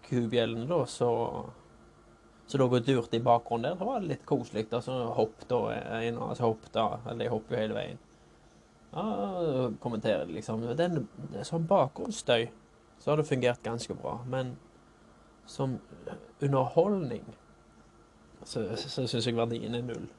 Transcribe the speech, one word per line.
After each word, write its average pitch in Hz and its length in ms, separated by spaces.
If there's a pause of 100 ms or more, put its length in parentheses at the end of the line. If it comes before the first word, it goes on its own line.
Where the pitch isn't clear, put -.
kubjellen 117 600
da, 175 100 (100)
så, 120 200 (1400)
så - 120
lå 131 80
og 123 200
durte 117 320
i 117 40
bakgrunnen 120 480
der, 180 80
så 190 80
var 247 160
det 165 80
litt - 160
koselig 113 460
da, 117 100
så 127 160 (160)
hopp - 360
da, 120 120 (380)
en 117 180
og 113 80
annen 110 140
som 117 100
hopp - 240
da, 113 140 (180)
eller 117 180
de 117 120
hopper 123 200
jo 110 60
hele 107 160
veien. - 240 (960)
Ja, 185 100 (760)
kommenterer 107 440
det 85 120
liksom. 110 240 (160)
Den, 170 240 (440)
sånn 165 220
bakgrunnsstøy, 180 800 (520)
så - 140
har 151 80
det 151 80
fungert 123 340
ganske 117 360
bra, - 280
men 127 300 (920)
som 131 320 (640)
underholdning, 139 840 (1160)
så, 107 320
så, 123 140
så 131 180
synes 117 200
jeg 117 120
verdien 117 400
er 120 80
null. 113 200 (120)